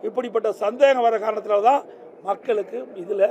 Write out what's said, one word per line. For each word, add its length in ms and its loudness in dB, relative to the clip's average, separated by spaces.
இப்படிப்பட்ட 400 -2
சந்தேகம் 420 4
வர 180 2
காரணத்தினால 460 -2
தான் 140 2
மக்களுக்கு 500 -4
இதுல 280 0